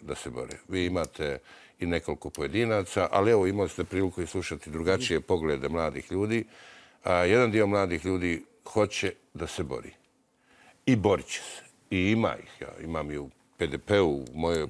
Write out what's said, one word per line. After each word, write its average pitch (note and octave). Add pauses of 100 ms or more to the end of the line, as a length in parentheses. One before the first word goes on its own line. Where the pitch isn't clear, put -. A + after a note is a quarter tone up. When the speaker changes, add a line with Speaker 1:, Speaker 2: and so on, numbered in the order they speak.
Speaker 1:
da C#2
se -
bore. B1 (100)
Vi F#2
imate D#2+ (400)
i F2+
nekoliko E2
pojedinaca, G2
ali G2+
evo, G2+
imali G2
ste -
priliku F#2
i E2+
slušati E2
drugačije E2+
Speaker 2:
Mhm. -
Speaker 1:
poglede D2+
mladih D2+
ljudi. G#2+ (580)
A, F#2
jedan G#2
dio G#2
mladih F#2+
ljudi F2+ (220)
hoće G2+ (200)
da D2+
se -
bori. C2 (920)
I C3
borit G2
će -
se. - (280)
I F#2+
ima A2
ih. -
Ja - (160)
imam D#2
i D2
u C#2+ (280)
P F2
D C#2+
P-u, G2
u C#2
mojoj D#2+